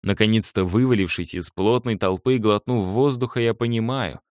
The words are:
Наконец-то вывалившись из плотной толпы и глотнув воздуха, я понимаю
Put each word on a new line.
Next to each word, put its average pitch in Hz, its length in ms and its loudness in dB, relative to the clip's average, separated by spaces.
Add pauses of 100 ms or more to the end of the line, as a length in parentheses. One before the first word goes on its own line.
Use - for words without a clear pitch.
Наконец-то 107 600 0
вывалившись 95 720 0
из 87 160 -8
плотной 113 480 0
толпы 98 380 0
и - 20 0
глотнув 104 480 0
воздуха, 123 520 0
я 117 140 2
понимаю 117 760 -2